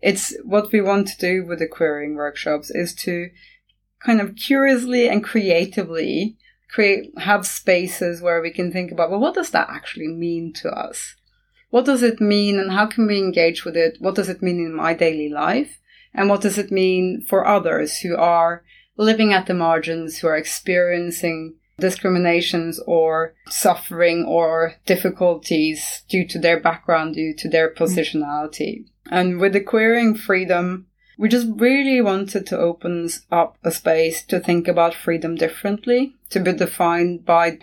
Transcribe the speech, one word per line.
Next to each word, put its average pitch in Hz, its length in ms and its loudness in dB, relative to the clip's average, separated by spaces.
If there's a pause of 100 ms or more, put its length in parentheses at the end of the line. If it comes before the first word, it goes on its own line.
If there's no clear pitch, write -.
it's - 420 -2
what 208 260 0
we 214 120 2
want 196 260 2
to - 80 -12
do 180 300 -2
with 170 140 -8
the 160 60 -2
querying 151 480 -4
workshops 147 560 -6
is 175 240 -4
to 175 360 -6 (760)
kind 226 160 4
of 202 160 -6
curiously 247 720 2
and 208 160 0
creatively 180 1120 -2 (340)
create, 202 460 0
have 196 300 0
spaces 175 720 -2
where 170 220 0
we 170 80 -6
can 180 200 -4
think 180 220 -6
about, 165 180 0
"Well, 196 100 0
what 311 140 2
does 359 180 -2
that - 180 0
actually - 380 -12
mean 165 520 -6
to - 80 -6
us? - 460 -10 (560)
What 247 160 2
does 262 160 2
it 226 180 2
mean 208 380 2
and 190 140 -2
how 202 120 4
can 220 220 0
we 208 120 2
engage 175 460 0
with 170 140 -4
it? 165 200 2
What 190 160 -2
does 190 140 -2
it 180 140 -6
mean 180 160 0
in 165 160 -4
my 160 180 -2
daily 160 380 0
life? 170 480 -2 (340)
And 196 160 2
what 196 140 2
does 202 160 0
it 202 120 -4
mean 185 560 0
for 190 200 2
others 165 540 0
who 175 160 -4
are 170 460 2 (360)
living 220 340 4
at 190 140 2
the 185 80 0
margins, 165 640 -2
who 170 100 0
are 156 80 2
experiencing 175 1160 -2 (260)
discriminations 175 1040 0
or 160 480 0 (140)
suffering 170 760 0
or 165 500 0 (120)
difficulties 170 1200 0
due 185 200 0
to - 100 -8
their 165 220 2
background, 165 540 0
due 156 240 -4
to - 100 -8
their 160 240 2
positionality?" 151 1120 -4 (260)
And 180 300 0
with 196 120 2
the 196 80 4
querying 226 540 2
freedom, 185 720 -2 (320)
we 214 100 2
just 233 280 2
really 262 440 4
wanted 196 460 0
to - 120 -4
open 170 460 -2
s-, 165 160 -6 (100)
up 170 320 2
a 170 80 0
space 165 560 0
to 180 140 0
think 170 260 0
about 170 280 2
freedom 165 420 -4
differently, 208 800 -2 (160)
to 190 100 0
be 180 120 0
defined 175 720 0
by 170 380 2